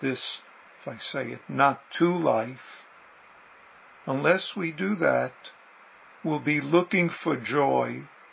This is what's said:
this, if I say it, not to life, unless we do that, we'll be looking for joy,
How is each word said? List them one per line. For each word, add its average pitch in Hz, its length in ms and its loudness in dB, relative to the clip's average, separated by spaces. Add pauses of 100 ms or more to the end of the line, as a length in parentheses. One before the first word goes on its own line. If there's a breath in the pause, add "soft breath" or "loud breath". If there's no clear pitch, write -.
this, - 400 -6 (400)
if - 40 -20
I 120 120 -10
say 123 340 -8
it, 120 160 -10
not 135 320 2 (200)
to 170 80 6
life, 131 760 -2 (1200)
unless 147 520 2
we 165 160 -4
do 190 220 -2
that, 131 360 2 (920)
we'll 151 180 -2
be 147 160 0
looking 175 500 2
for 151 280 -2
joy, 127 640 0 (320)